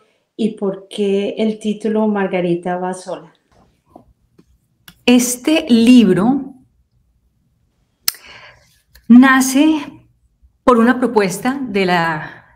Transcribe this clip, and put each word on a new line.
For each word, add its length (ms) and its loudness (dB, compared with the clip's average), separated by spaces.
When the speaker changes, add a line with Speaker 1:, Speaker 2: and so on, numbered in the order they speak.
Speaker 1:
y 140 -4
por 360 -8
qué 520 -4
el 200 -4
título 480 -4
Margarita 680 -4
va 160 -8
sola? 400 -16
Speaker 2:
Este 640 0
libro 840 2
nace 680 4
por 140 4
una 240 2
propuesta 600 -2
de 240 -4
la 600 -4